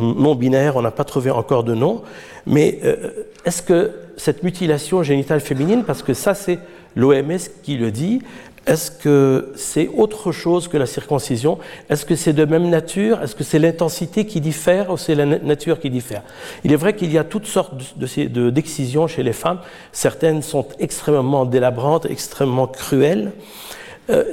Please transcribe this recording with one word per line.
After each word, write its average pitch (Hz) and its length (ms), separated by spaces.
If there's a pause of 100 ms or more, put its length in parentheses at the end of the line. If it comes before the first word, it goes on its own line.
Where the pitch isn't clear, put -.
non-binaires, 131 720
on 123 60
n'a 117 100
pas - 140
trouvé 131 260
encore 120 320
de 117 100
nom. 165 280 (440)
Mais, - 380
euh, - 280 (340)
est-ce 175 160
que 175 300 (260)
cette - 260
mutilation 175 580
génitale 143 380
féminine, 165 460
parce 156 180
que 131 100
ça 196 200
c'est 175 260 (380)
l'O 131 160
M 139 180
S - 180 (140)
qui 143 140
le 113 140
dit, 180 300 (460)
est-ce 160 220
que 135 680
c'est - 400
autre 214 360
chose 175 360
que 160 100
la 131 100
circoncision ? 135 720 (280)
Est-ce 147 160
que 175 120
c'est 151 180
de 156 120
même 165 220
nature ? 180 540
Est-ce - 140
que 151 80
c'est 151 160
l'intensité 165 680
qui 175 160
diffère 180 480
ou 175 80
c'est - 160
la 143 140
na-, 147 100
nature 151 420
qui 139 120
diffère ? 120 320 (400)
Il 139 100
est - 20
vrai 185 200
qu'il 175 160
y 160 80
a 151 40
toutes 202 220
sortes 175 320
de, 127 60 (120)
de 131 120
ces, 147 180
de, 120 240
d'excisions 143 560
chez 151 160
les 113 120
femmes. 175 260 (320)
Certaines 156 500
sont 139 240 (140)
extrêmement 139 680
délabrantes, 127 640
extrêmement 131 580
cruelles. 170 680 (760)
Euh, - 240